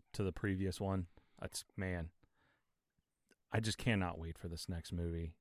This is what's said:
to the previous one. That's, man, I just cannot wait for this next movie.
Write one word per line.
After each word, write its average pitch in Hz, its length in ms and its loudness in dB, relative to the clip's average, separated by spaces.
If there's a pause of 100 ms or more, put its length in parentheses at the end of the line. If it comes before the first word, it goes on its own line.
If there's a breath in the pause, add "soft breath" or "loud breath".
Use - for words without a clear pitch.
(120)
to 107 100 0
the 95 80 2
previous 95 480 2
one. 95 280 2 (320)
That's, - 260 -6 (100)
man, 90 340 -2 (1400)
I 113 80 4
just 110 180 0
cannot 92 420 4
wait 82 180 -4
for - 100 -8
this 85 220 -6
next 87 240 -4
movie. 85 480 0